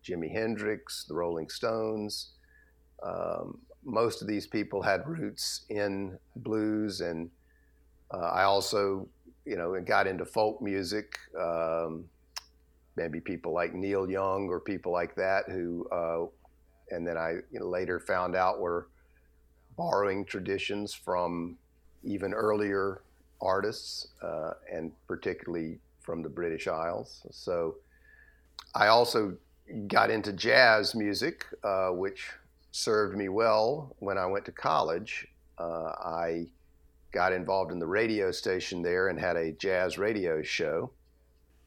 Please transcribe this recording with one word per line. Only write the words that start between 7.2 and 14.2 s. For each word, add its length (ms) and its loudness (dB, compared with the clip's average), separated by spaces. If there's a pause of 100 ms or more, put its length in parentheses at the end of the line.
uh, 60 -8
I 240 2
also, 680 4 (360)
you 120 -4
know, 260 -2
got 260 4
into 160 -2
folk 360 0
music, 560 -4 (240)
um, 680 -2 (880)
maybe 240 -4
people 340 -4
like 180 2
Neil 380 0
Young 380 0